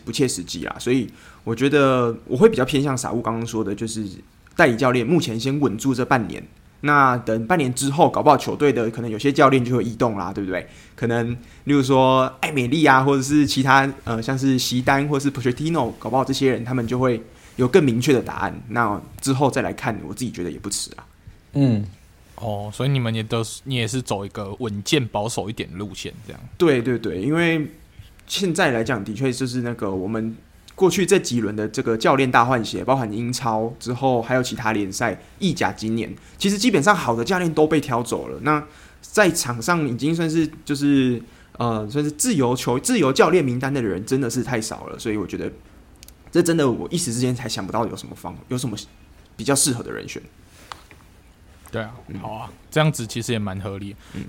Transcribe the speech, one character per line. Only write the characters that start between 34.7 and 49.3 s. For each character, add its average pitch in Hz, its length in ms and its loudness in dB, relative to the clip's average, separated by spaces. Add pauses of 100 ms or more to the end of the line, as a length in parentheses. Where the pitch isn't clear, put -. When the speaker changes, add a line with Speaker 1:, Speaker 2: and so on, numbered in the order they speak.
Speaker 1:
联 104 180 -2
赛， 101 260 -2 (220)
意 175 140 0
甲 98 180 -2
今 110 240 -4
年 - 180 -6 (240)
其 202 120 0
实 202 80 0
基 226 120 2
本 170 140 4
上 208 100 6
好 127 220 0
的 117 80 -2
教 185 160 0
练 175 140 0
都 151 120 6
被 156 140 2
挑 120 240 -2
走 78 240 -4
了。 65 140 -8
那 147 200 2 (400)
在 202 300 4
场 117 300 -4
上 165 260 0
已 120 80 -2
经 143 180 -2
算 165 160 -2
是 160 160 2 (200)
就 147 100 -2
是， 135 460 2 (360)
呃， 110 320 -2
算 143 140 -2
是 147 80 -2
自 220 240 -2
由 127 180 4
球-， 131 280 0
自 254 180 0
由 135 140 4
教 180 160 4
练 175 140 4
名 123 140 -2
单 135 160 -4
的 135 80 0
人 98 240 -4
真 131 140 0
的 123 100 -2
是 120 140 -2
太 123 160 -2
少 - 280 -8
了， - 120 -12
所 117 100 -6
以 107 60 -2
我 101 100 -4
觉 90 120 -8
得 80 120 -6 (800)
这 170 120 4
真 165 160 2
的 143 120 4
我 - 220 -2
一 175 60 -2
时 123 160 -2
之 117 80 -4
间 127 120 2
才 123 140 -6
想 107 180 -6
不 87 60 -8
到 120 160 0
有 - 80 -8
什 - 100 -12
么 - 80 -16
方-， - 220 -10 (140)
有 127 80 -4
什 127 100 -4
么 104 80 -4 (640)